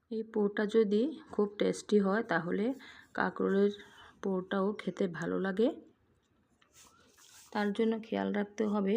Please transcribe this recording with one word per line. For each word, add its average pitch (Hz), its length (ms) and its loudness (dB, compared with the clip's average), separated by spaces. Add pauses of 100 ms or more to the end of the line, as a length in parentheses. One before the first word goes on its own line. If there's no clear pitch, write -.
(120)
এই 220 120 -2
পোরটা 214 420 0
যদি 208 380 4 (280)
খুব 208 160 2 (100)
টেস্টি - 420 2
হয় 196 240 2
তাহলে 180 420 -2 (480)
কাঁকরোলের 190 580 2 (480)
পোরটাও 190 540 -2
খেতে 196 340 -4
ভালো 170 320 -4
লাগে, 196 300 0 (1800)
তার 208 220 -2
জন্য 226 280 2
খেয়াল 196 320 -2
রাখতে 202 320 -4
হবে 202 320 0